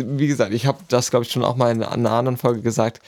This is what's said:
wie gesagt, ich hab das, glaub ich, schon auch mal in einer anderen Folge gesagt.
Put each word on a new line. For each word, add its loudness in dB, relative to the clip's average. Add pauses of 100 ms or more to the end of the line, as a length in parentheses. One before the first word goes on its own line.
(200)
wie 2
gesagt, 0
ich 0
hab -2
das, 2
glaub 2
ich, -8
schon -2
auch 0
mal 2
in -2
einer 0
anderen 0
Folge 0
gesagt. -2